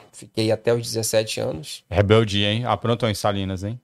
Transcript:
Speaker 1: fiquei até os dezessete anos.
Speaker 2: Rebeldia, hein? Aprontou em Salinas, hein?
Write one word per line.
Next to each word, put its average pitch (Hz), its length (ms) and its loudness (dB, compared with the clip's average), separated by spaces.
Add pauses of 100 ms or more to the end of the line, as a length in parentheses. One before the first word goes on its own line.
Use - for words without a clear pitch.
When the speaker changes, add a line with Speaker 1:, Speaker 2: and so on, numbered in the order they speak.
(120)
Speaker 1:
fiquei 110 400 -2
até 110 220 2
os 120 80 0
dezessete 113 580 -2
anos. 131 500 -8
Speaker 2:
Rebeldia, 101 640 4
hein? 117 140 -2
Aprontou 113 440 0
em 104 40 0
Salinas, 95 500 -2
hein? 113 200 -6